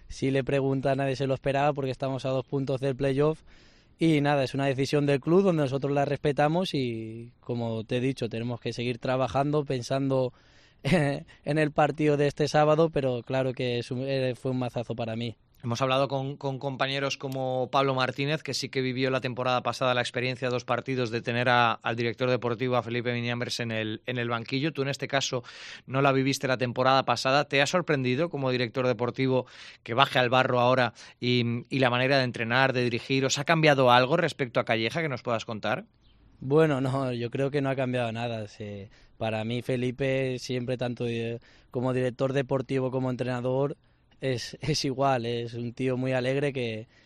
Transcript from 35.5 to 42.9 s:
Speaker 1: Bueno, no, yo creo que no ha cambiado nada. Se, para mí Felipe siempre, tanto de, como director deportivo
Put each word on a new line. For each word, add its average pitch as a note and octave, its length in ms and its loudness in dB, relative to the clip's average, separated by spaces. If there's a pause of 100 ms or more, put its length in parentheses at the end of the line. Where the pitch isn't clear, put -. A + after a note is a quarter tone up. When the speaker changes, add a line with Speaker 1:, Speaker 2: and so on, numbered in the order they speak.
Speaker 1:
Bueno, C#3+ 380 4
no, C3 320 -2
yo A#2 200 -4
creo C3+ 180 -2
que C#3+ 120 0
no C3+ 100 0
ha C3 40 -2
cambiado B2 360 -2
nada. A2+ 360 -6
Se, G2+ 440 -12 (260)
para A2 260 -2
mí A#2 200 -4
Felipe C3 720 -2
siempre, B2 400 -4
tanto B2 280 -4
de, A#2 340 -4 (320)
como B2+ 200 -2
director B2+ 420 0
deportivo C3 580 0